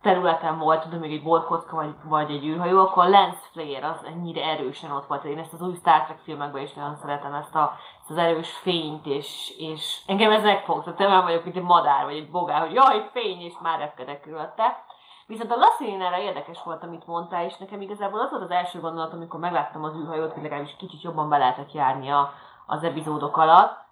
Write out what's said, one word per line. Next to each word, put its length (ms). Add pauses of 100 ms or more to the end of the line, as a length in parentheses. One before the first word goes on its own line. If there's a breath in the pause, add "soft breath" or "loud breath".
területen 580
volt, 220
tudom, 180
még 120
egy 120
borkocka 520
vagy, 180 (100)
vagy 280
egy 140
űrhajó, 340
akkor 260
a 40
lens 260 (160)
flare 380
az 160
ennyire 380
erősen 480
ott 160
volt. 180
Én 120
ezt 160
az 80
új 140
Star 300
Trek 180
filmekben 380
is 120
nagyon 280
szeretem, 320
ezt 220
a, 180 (280 loud breath)
ezt 80
az 80
erős 320
fényt, 560
és, 520
és 500
engem 240
ez 120
megfog, 400
tehát 160
nem 240
vagyok, 200
mint 120
egy 80
madár 420
vagy 100
egy 160
bogár, 300
hogy 120
jaj, 400
fény, 280
és 200
már 180
repkedek 420
körülötte. 640 (440 loud breath)
Viszont 240
a 40
La 120 (100)
Sirenára 440
érdekes 440
volt, 180
amit 240
mondtál, 380
és 120
nekem 240
igazából 380
az 120
volt 120
az 80
első 280
gondolat, 340
amikor 260
megláttam 440
az 120
űrhajót, 380
hogy 100
legalábbis 340
kicsit 240
jobban 280
be 80
lehetett 360
járni 360
a, 220 (360 loud breath)
az 160
epizódok 540
alatt 340 (200)